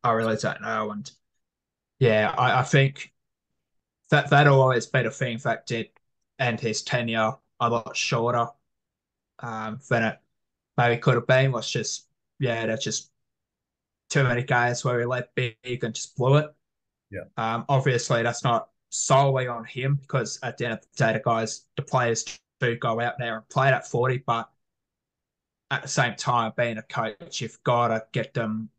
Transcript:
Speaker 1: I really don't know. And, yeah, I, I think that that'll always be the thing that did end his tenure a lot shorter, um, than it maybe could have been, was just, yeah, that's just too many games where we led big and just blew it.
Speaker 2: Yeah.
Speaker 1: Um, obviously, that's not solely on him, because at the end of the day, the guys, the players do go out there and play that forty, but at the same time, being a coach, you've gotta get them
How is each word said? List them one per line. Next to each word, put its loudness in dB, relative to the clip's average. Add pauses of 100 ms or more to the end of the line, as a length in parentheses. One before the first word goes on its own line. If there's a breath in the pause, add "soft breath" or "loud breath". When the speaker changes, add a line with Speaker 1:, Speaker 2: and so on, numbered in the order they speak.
Speaker 1:
I 2
really 2
don't -4
know. -4
And, -10 (880)
yeah, 4
I, 4
I 2
think 2 (1000)
that 2
that'll 8
always 2
be 0
the 0
thing -6
that -4
did -6 (480)
end -2
his -4
tenure 0 (280)
a 2
lot -4
shorter, 0 (920)
um, -8 (100)
than 2
it -2 (580)
maybe 2
could 4
have 0
been, 6
was -4
just, -6 (320)
yeah, -2
that's -2
just -6 (1040)
too 4
many 0
games 0
where 0
we 0
led -4
big -4 (100)
and -6
just -12
blew 4
it. 2 (640)
Speaker 2:
Yeah. -10 (160)
Speaker 1:
Um, -2
obviously, 2
that's -2
not 0 (200)
solely 2
on -8
him, -2
because -4
at -8
the -2
end -4
of -14
the -4
day, 2
the -2
guys, -2 (100)
the -6
players -2 (200)
do -2
go -2
out -4
there -6
and -16
play 2
that 0
forty, -2
but -2 (1200)
at -4
the -16
same 0
time, 0
being -2
a -12
coach, -8
you've -12
gotta 0
get -6
them -4